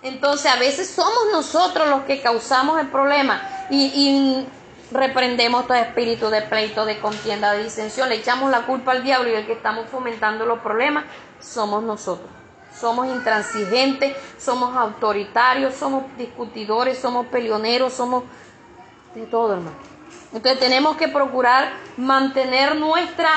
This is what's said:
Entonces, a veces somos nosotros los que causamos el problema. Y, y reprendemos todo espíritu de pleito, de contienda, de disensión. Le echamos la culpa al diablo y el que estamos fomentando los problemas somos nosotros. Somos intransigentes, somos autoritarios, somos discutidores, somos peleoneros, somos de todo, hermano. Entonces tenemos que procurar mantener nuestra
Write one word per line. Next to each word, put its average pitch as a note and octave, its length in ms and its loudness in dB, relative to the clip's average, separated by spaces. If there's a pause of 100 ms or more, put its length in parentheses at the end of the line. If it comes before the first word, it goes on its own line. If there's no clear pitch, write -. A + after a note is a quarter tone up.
Entonces, C#4+ 500 0
a B3 60 4
veces C#4 320 0
somos G#4+ 420 2
nosotros E4 560 2
los C#4 180 2
que C#4 140 0
causamos C4 600 2
el C#4+ 80 -2
problema. C4+ 560 2 (260)
Y, C#4 240 2
y C#4 540 2 (440)
reprendemos B3 760 2
todo B3+ 100 4
espíritu A#3 540 0
de G#3+ 100 2
pleito, G#3+ 420 -2
de G#3+ 160 -2
contienda, G#3 520 -2
de G#3 140 0
disensión. A3 440 -4
Le A#3 60 0
echamos B3+ 340 0
la B3 160 4
culpa B3+ 260 -2
al B3+ 120 0
diablo B3+ 260 2
y A3+ 60 0
el G#3+ 100 -4
que A3+ 80 -4
estamos A3+ 340 -4
fomentando A3+ 600 -4
los A#3 120 -2
problemas C#4 460 -2 (340)
somos G#3 440 -4
nosotros. G#3 460 -6 (500)
Somos A#3+ 280 0
intransigentes, B3 1080 0 (200)
somos B3 380 -2
autoritarios, A#3 1000 0
somos C4+ 280 -2 (140)
discutidores, A#3 840 -4
somos B3 280 -2
peleoneros, A#3+ 680 0
somos B3 320 -2 (880)
de A3+ 120 -12
todo, A3+ 260 0
hermano. E3 240 -8 (560)
Entonces B3+ 260 0
tenemos C4 380 2
que D#4+ 100 0
procurar C4+ 640 2 (240)
mantener C4+ 800 2
nuestra D#4+ 600 0